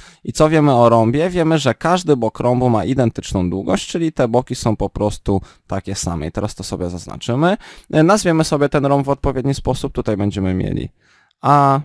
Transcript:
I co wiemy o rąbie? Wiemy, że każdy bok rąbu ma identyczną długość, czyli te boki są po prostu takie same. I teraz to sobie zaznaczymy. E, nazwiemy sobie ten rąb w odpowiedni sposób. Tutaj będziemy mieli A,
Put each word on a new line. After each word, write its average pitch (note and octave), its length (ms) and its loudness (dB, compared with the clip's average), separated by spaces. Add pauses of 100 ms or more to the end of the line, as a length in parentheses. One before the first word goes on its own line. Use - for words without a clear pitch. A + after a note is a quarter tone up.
(240)
I - 100 -8
co D#3 160 4
wiemy D3 240 4
o A#2+ 160 6
rąbie? A#2 400 2
Wiemy, D#3+ 300 2
że C3+ 160 0
każdy E3 420 0
bok A2+ 220 -4
rąbu B2+ 300 2
ma G#2+ 160 2
identyczną A2+ 640 0
długość, F#2+ 380 -2
czyli E3 240 -2
te C3 160 0
boki B2 280 -2
są A2+ 200 0
po G2+ 140 -4
prostu G#2 520 -2 (260)
takie F#2+ 280 -6
same. E2+ 320 -6
I E2+ 40 -6
teraz G#2 240 -6
to - 80 -12
sobie F2+ 260 -6
zaznaczymy. B2+ 680 -2 (340)
E, D#3 120 4
nazwiemy E3+ 400 2
sobie C#3+ 260 0
ten C#3 160 0
rąb C#3 200 2
w C3+ 40 -2
odpowiedni C#3 440 -2
sposób. - 400 -6
Tutaj A2 240 -2
będziemy G2 360 -2
mieli - 360 -4 (520)
A, C#3 440 2